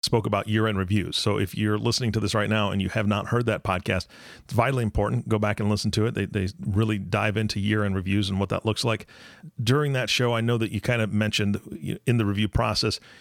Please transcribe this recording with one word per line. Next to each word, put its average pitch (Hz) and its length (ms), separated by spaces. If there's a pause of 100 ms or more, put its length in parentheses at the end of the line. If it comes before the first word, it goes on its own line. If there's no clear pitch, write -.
spoke 110 220
about 104 220
year-end 107 300
reviews. 95 400
So 104 200
if 101 160
you're 107 240
listening 113 360
to 110 60
this 101 140
right 104 160
now 104 220
and 98 100
you 95 80
have 107 180
not 101 200
heard 120 200
that 104 160
podcast, 92 440 (380)
it's - 80
vitally 123 280
important. 110 460
Go 110 100
back 104 220
and 104 100
listen 107 220
to 107 140
it. 117 80
They, 98 120
they 95 220 (180)
really 110 320
dive 101 380
into 107 240
year-end 101 360
reviews 98 340
and 95 100
what 98 100
that - 160
looks 107 200
like. 113 200 (560)
During 139 320
that 127 160
show, 120 240
I 113 80
know 120 160
that 110 140
you 107 100
kind 120 200
of 107 120
mentioned 107 920
in 120 120
the 110 80
review 101 220
process, 110 520 (220)